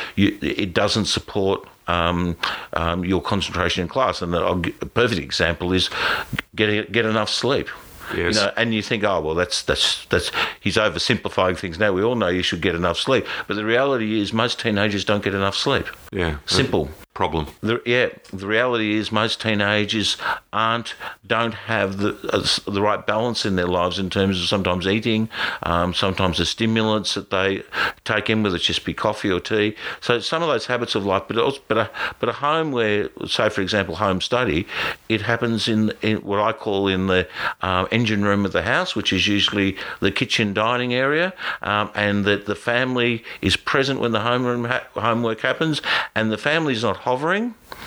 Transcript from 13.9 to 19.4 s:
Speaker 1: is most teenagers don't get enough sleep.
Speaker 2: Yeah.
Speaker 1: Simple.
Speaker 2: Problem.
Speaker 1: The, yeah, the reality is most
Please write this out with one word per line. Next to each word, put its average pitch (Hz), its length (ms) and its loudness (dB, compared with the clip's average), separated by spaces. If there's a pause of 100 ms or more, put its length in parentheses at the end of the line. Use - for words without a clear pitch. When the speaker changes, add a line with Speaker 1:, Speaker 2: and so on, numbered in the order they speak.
Speaker 1:
is 101 140 -2
most 117 260 0
teenagers 101 460 0
don't 104 180 0
get 98 100 -2
enough 98 220 0
sleep. 131 300 0 (260)
Speaker 2:
Yeah. 85 340 0
Speaker 1:
Simple. 107 440 2 (240)
Speaker 2:
Problem. 85 340 0 (120)
Speaker 1:
The, 110 260 0
yeah, 120 220 2 (240)
the 98 160 -8
reality 110 480 2
is 107 160 -2
most 110 300 0